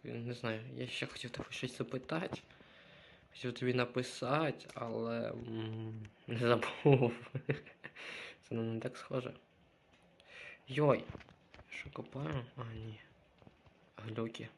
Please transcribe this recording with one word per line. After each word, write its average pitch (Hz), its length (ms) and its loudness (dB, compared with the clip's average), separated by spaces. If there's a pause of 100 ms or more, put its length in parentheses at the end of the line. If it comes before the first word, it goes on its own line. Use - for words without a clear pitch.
я 117 100 -6
не 120 200 -4
знаю, 110 260 -2 (140)
я 123 120 -4
ще 123 200 -2
хотів - 240 -10
тебе - 200 -6
щось - 280 -6
запитати. 135 640 -2 (960)
Хотів 123 160 -4
тобі 127 220 2
написати, 127 1000 2
але, 113 560 -2
м, 110 760 -4 (200)
не 120 120 0
забув. 120 760 8 (220)
<laughs> - 1080 -6
Це - 120 -6
на 113 80 2
не 113 180 0
так 131 160 -6
схоже. 127 380 -4 (1300)
Йой! 139 360 6 (640)
Що - 220 -10
копаю? 139 540 -4 (120)
А, 120 80 -6 (100)
ні. 110 260 -8 (960)
Глюки. 113 600 -4